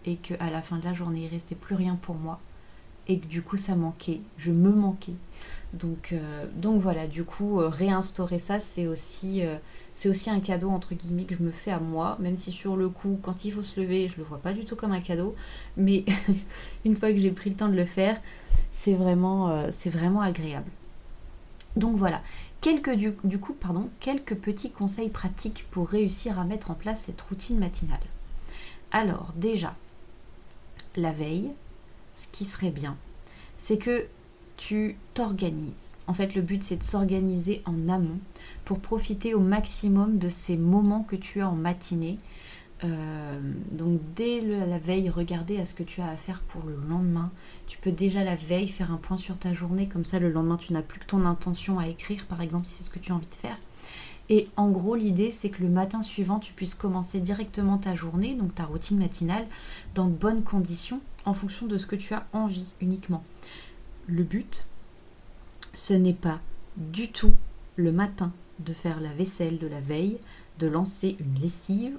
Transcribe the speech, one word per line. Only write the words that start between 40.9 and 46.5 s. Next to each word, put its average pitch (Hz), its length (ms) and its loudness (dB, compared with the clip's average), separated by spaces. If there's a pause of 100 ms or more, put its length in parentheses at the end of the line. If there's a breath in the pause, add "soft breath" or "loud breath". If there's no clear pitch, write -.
que 196 120 -6
tu 196 240 -6
as 196 80 2
en 170 80 0
matinée. 170 640 -2 (640 loud breath)
Euh, 156 560 -4 (300)
donc, 165 280 0 (160)
dès 233 280 0
le, 208 160 0
la 175 200 0
veille, 180 300 0
regarder 170 500 -2
à 180 60 -2
ce 180 80 -6
que - 100 -8
tu 180 200 -6
as 170 60 -2
à 156 80 -6
faire 185 260 -8
pour 160 240 -8